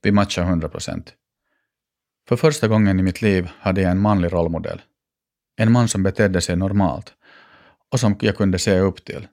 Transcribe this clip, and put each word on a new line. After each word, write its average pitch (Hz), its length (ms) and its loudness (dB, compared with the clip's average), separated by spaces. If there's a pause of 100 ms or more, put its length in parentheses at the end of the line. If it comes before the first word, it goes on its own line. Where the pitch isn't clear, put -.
Vi 104 100 2
matchade 101 360 0
hundra 82 220 -2
procent. - 440 -10 (1120)
För 123 80 0
första 147 320 0
gången 104 320 2
i 92 40 2
mitt 92 180 -2
liv 95 280 2 (100)
hade 95 220 0
jag 92 100 2
en 92 100 0
manlig 98 320 2
rollmodell. 82 480 -4 (760)
En 110 140 2
man 120 160 4
som 98 160 -2
betedde 95 380 0
sig 90 140 -4
normalt 95 580 -2 (800)
och 123 80 -2
som 104 200 0
jag 110 180 -2
kunde 92 220 0
se 95 200 2
upp 95 260 -2
till. - 280 -16